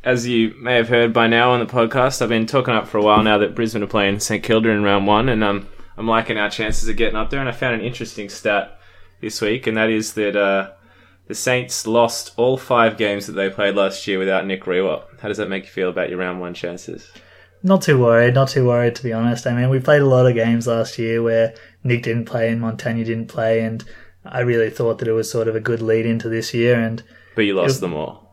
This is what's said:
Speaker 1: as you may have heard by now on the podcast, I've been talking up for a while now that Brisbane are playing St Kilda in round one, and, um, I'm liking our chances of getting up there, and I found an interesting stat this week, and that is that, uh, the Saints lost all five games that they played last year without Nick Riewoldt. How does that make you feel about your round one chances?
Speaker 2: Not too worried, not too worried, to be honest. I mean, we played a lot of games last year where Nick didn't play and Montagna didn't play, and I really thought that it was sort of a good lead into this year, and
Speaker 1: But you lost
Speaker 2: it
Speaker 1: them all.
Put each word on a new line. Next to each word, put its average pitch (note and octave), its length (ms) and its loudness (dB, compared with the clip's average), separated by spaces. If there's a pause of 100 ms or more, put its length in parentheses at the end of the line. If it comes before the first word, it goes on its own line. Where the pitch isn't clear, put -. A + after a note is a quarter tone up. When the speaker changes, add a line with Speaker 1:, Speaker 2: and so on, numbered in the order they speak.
Speaker 1:
as B2 240 -2
you A2+ 320 2
may A#2+ 180 0
have A#2 120 2
heard A#2 240 2
by A#2 140 4
now A#2 240 4
on B2 100 2
the A2+ 60 -2
podcast, B2 560 0
I've A2+ 80 -2
been A2+ 160 0
talking B2+ 260 0
up A2 160 -2
for - 80 -4
a G#2 60 2
while G#2+ 200 6
now G#2+ 160 4
that G2+ 160 0
Brisbane A2 280 -2
are G2+ 40 -4
playing G2+ 340 0
St A2 220 -4
Kilda A2+ 280 2
in G#2 120 2
round G2+ 240 2
one, G#2+ 220 4
and, A2 160 0
um, G2+ 240 -2 (300)
I'm A2 100 -4
liking A2+ 300 0
our G#2 100 -2
chances A2+ 400 0
of G#2+ 80 0
getting G#2+ 200 0
up A2 120 -2
there, C#3 120 -4
and C3+ 80 -4
I A#2+ 40 -6
found B2 220 -4
an A2 80 -6
interesting A2 480 -10
stat - 480 -4 (420)
this - 220 -8
week, A2+ 240 -2
and A2+ 100 -2
that A2 140 2
is G#2+ 240 -2
that, G#2 220 -2
uh, G2 340 0 (580)
the - 60 -10
Saints B2+ 520 -4
lost A2+ 520 0
all B2+ 180 2
five A2+ 400 0
games G2+ 300 -2
that - 80 -12
they F#2+ 160 -2
played G2 240 0
last F#2+ 320 -2
year F#2+ 120 -2
without F#2+ 280 -2
Nick F#2+ 180 -6
Riewoldt. F#2 560 -4
How G#2+ 80 -8
does G2+ 80 -4
that G2+ 140 -4
make G2 140 -6
you - 60 -20
feel F#2 200 -4
about F2+ 180 -4
your F2+ 100 -6
round F2+ 220 -6
one F2 140 -10
chances? F2 560 -12 (520)
Speaker 2:
Not F#3+ 200 4
too C#3+ 160 4
worried, A#2+ 340 6
not C3 160 4
too C3 180 2
worried, A#2+ 300 2
to - 60 -14
be A#2+ 100 -4
honest. A#2 340 -2
I B2 80 0
mean, B2 140 0
we C3 120 2
played D3 200 4
a C#3 60 4
lot B2+ 200 6
of B2 80 4
games A#2 320 0
last A2+ 320 -2
year A2+ 240 -2
where A2+ 320 2 (300)
Nick A#2+ 200 0
didn't A#2 200 -2
play A2+ 240 -2
and A#2 140 -2
Montagna A#2 420 -4
didn't A2+ 240 -6
play, A2+ 320 0
and A2+ 240 -4 (400)
I - 160 -6
really A#2+ 300 2
thought A#2 280 -2
that A2+ 100 -4
it A2+ 40 0
was A2 180 -2
sort A2+ 160 -2
of A2+ 100 -2
a A2 40 -2
good A2+ 220 -2
lead A2+ 240 2
into A2+ 240 -2
this A2+ 240 -4
year, A#2+ 260 2
and A2+ 220 -4 (320)
Speaker 1:
But A2 80 0
you G2+ 120 0
lost F#2+ 220 2
Speaker 2:
it - 60 -8
Speaker 1:
them F2 100 -4
all. - 400 -10